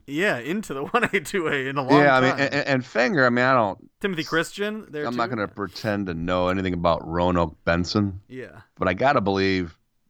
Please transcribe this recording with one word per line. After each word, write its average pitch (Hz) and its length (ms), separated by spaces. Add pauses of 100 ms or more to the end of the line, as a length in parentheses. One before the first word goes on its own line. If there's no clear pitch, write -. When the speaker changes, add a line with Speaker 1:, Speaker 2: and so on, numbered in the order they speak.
Speaker 1:
Yeah, 151 320
into 160 360
the 135 100
<laughs> - 20
one 226 180
A, 202 160
two 156 280
A 139 200
in 139 80
a 147 60
long 139 180
Speaker 2:
Yeah, 139 160
I 127 40
mean, 131 100
Speaker 1:
time. 135 120
Speaker 2:
and, 139 120
and, 143 140
and 131 180
Fenger, 214 400
I 123 40
mean, 123 140
I 131 100
don't 107 360 (100)
Speaker 1:
Timothy 180 240
Christian 202 640
there 151 160
Speaker 2:
I'm 120 100
not 120 140
Speaker 1:
too. 123 60
Speaker 2:
gonna 101 120
pretend 101 580
to 87 80
know 90 340
anything 92 260
about 85 340
Roanoke 87 560
Benson. 92 640
Speaker 1:
Yeah. 120 320 (180)
Speaker 2:
But 92 100
I 92 60
gotta 127 260
believe 95 560 (340)